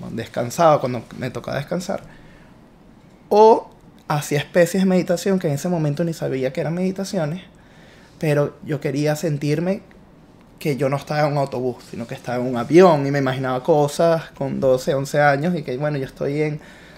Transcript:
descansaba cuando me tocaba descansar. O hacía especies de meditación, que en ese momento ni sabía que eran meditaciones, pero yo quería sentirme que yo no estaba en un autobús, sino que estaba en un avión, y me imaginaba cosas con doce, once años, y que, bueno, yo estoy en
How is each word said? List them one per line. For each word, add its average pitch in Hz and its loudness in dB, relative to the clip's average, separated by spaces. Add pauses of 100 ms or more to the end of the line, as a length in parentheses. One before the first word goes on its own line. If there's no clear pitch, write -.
(120)
descansaba 123 0
cuando 123 -4 (140)
me 127 -6
tocaba 120 -8
descansar. 175 -6 (1300)
O 220 6 (380)
hacía 147 -2
especies 175 2
de 196 2
meditación, 185 0
que 175 -2
en 147 0
ese 139 -4
momento 156 -2
ni 165 -2
sabía 135 -4
que 170 -6
eran 156 -4
meditaciones, 185 -4 (760)
pero 147 0
yo 143 -4
quería 147 -2
sentirme 156 -2 (800)
que 143 -2
yo 135 0
no 143 -2
estaba 151 0
en 143 -2
un 147 0
autobús, 127 -2 (140)
sino 117 -10
que - -10
estaba 123 -6
en 123 -2
un 127 -4
avión, 147 6
y 139 -2
me 143 0
imaginaba 131 -2
cosas 156 2 (140)
con 135 -4
doce, 131 2
once 139 -2
años, 151 2
y 151 -4
que, 131 -6
bueno, 151 -2
yo 131 -4
estoy 143 -4
en 151 -4 (380)